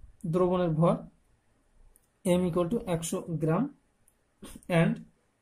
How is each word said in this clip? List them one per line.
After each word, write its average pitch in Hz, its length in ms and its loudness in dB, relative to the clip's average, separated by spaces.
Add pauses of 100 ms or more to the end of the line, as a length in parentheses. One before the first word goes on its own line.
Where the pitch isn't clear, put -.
(260)
দ্রবণের 180 420 2
ভর 165 280 4 (1300)
M 180 240 2
equal 170 240 0
to 233 140 -4
একশো 175 420 -4
গ্রাম। 165 460 -2 (960)
And 180 360 2 (380)